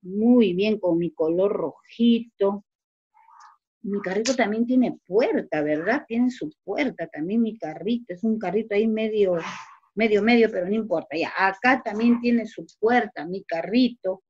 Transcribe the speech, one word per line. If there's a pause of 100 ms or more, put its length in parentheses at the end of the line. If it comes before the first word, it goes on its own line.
Muy
bien,
con
mi
color
rojito. (1200)
Mi
carrito
también
tiene
puerta,
¿verdad?
Tiene
su (140)
puerta
también
mi
carrito.
Es
un
carrito
ahí
medio, (580)
medio,
medio,
pero
no
importa.
Ya,
acá
también
tiene
su (140)
puerta
mi
carrito.